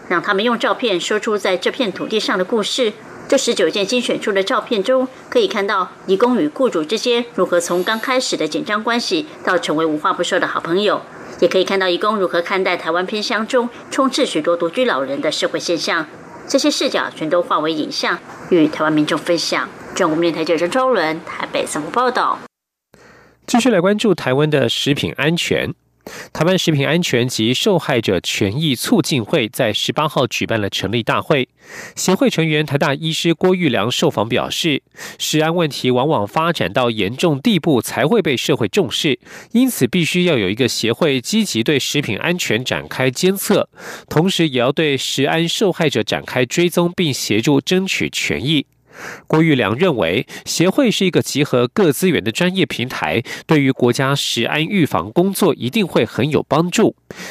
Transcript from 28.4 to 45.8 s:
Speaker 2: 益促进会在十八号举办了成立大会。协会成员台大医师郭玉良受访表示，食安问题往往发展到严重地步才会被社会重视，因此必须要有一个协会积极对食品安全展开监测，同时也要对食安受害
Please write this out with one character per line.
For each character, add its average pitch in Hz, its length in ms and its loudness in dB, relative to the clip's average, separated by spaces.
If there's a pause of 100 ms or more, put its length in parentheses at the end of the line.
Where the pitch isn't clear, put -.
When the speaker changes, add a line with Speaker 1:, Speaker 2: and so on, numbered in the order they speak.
Speaker 2:
益 151 160 0
促 185 260 2
进 135 220 0
会 123 240 0
在 113 240 0
十 - 220 -2
八 151 120 0
号 143 220 0
举 - 180 -4
办 113 140 -2
了 98 100 -2
成 - 220 -4
立 120 100 -2
大 127 200 0
会。 139 260 0 (480)
协 - 180 0
会 233 160 2
成 165 160 0
员 151 200 0
台 147 120 -4
大 151 160 2
医 160 200 -4
师 165 200 0
郭 185 220 2
玉 175 140 2
良 110 200 0
受 156 220 0
访 107 160 0
表 95 220 -2
示， - 340 -2 (340)
食 - 220 -2
安 160 160 0
问 165 140 0
题 127 220 -2
往 123 140 2
往 123 220 2
发 160 240 0
展 98 220 -2
到 123 160 2
严 107 260 -2
重 147 240 0
地 208 180 2
步 143 240 2
才 - 240 -2
会 202 160 2
被 156 140 0
社 - 180 0
会 113 140 0
重 143 240 0
视， - 260 0 (360)
因 254 160 4
此 131 180 0
必 175 160 0
须 175 220 0
要 160 120 2
有 95 120 0
一 107 60 -2
个 123 120 2
协 - 240 -2
会 139 300 0
积 214 240 0
极 208 180 -2
对 147 160 2
食 - 220 -2
品 110 160 -4
安 175 200 -2
全 123 280 -2
展 73 200 -4
开 131 240 0
监 180 240 0
测， 196 360 0 (400)
同 170 200 2
时 165 200 0
也 123 100 0
要 127 140 2
对 151 240 0
食 - 260 -2
安 165 240 2
受 185 240 0
害 160 180 0